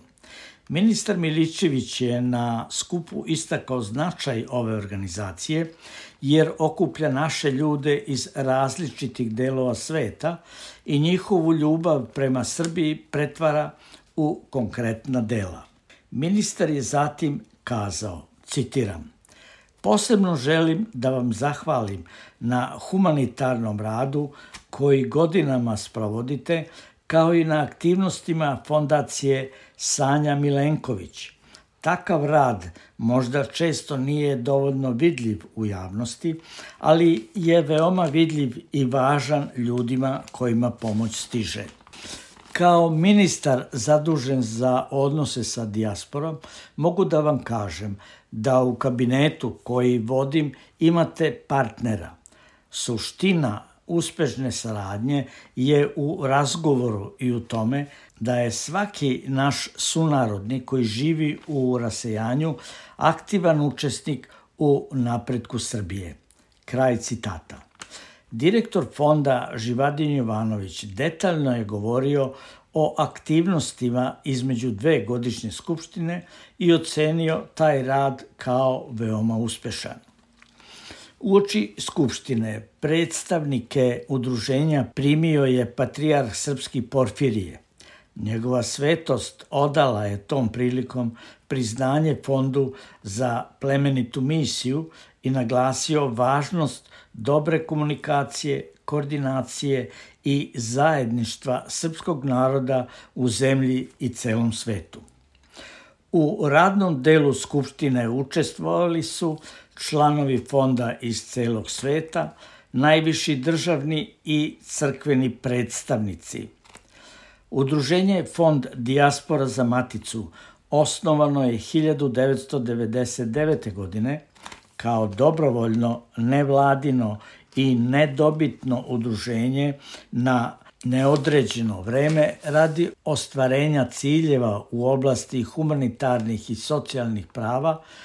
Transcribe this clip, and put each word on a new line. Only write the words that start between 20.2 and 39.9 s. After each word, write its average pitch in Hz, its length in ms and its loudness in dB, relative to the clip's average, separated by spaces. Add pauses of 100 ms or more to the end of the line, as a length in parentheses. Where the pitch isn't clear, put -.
želim 160 560 2
da 127 180 -2
vam 123 220 0
zahvalim 117 720 -2 (360)
na 123 380 0
humanitarnom 127 1000 0
radu 135 500 -2 (400)
koji 139 340 4
godinama 135 720 2
sprovodite, 127 880 -4 (420)
kao 165 280 4
i 170 100 4
na 151 180 0
aktivnostima 160 1040 0
Fondacije 139 840 0 (240)
Sanja 147 580 2
Milenković. 143 920 -2 (520)
Takav 165 440 0
rad 131 400 2 (340)
možda 127 460 2
često 160 520 -2
nije 143 400 0
dovoljno 135 540 0
vidljiv 123 540 0 (100)
u 110 120 -4
javnosti, 104 720 -6 (380)
ali 165 560 4
je 170 260 4
veoma 165 440 2
vidljiv 151 540 0 (140)
i 139 120 0
važan 135 720 0
ljudima 123 640 -2 (100)